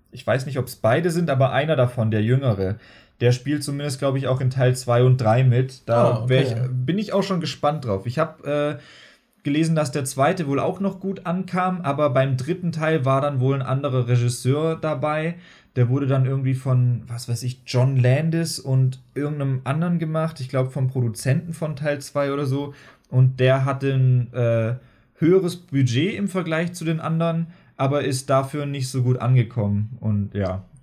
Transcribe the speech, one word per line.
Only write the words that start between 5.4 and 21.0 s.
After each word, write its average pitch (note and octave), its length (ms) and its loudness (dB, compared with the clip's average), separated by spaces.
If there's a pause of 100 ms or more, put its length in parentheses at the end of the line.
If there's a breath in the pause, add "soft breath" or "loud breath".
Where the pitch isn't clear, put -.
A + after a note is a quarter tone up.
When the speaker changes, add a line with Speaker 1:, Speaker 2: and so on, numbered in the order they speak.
Speaker 1:
mit. B2+ 420 2
Da A#2 160 4 (200)
Speaker 2:
Ah, B2 60 0
Speaker 1:
wär C3 120 6
Speaker 2:
okay. A#2 140 0 (100)
Speaker 1:
ich, B2+ 60 -2
bin B2+ 260 -2
ich G#3+ 160 -4
auch F#3+ 100 2
schon F#3 160 -2
gespannt D3 460 -4
drauf. G2 200 -2
Ich B2 140 -4
hab, D#3+ 260 -6
äh, D3 300 -2 (640 loud breath)
gelesen, D#3+ 320 0
dass D3 200 0
der C#3+ 100 -2
zweite D3 440 0
wohl C#3 120 0
auch E3+ 220 -4
noch G3 180 -2
gut F#3+ 260 -6
ankam, F3+ 560 -2
aber C#3+ 280 0
beim C3+ 260 2
dritten E3 380 -4
Teil D#3 320 0
war C3+ 160 2
dann C#3+ 180 -2
wohl C3 160 2
ein C3+ 60 -2
anderer C3 480 0
Regisseur B2 640 0
dabei. D#3 600 -2 (420 loud breath)
Der B2 100 4
wurde C3 200 0
dann C3 180 2
irgendwie C3+ 300 0
von, B2 520 0
was A#2+ 220 -10
weiß A2+ 140 -4
ich, B2 220 -8
John C3 300 2
Landis D#3+ 640 2
und C3 400 0 (160)
irgendeinem C#3 480 -4
anderen E3 340 0
gemacht. D#3+ 440 -4
Ich B2+ 80 -8
glaub, C3 240 -2
vom C3 160 -2
Produzenten C3 640 -2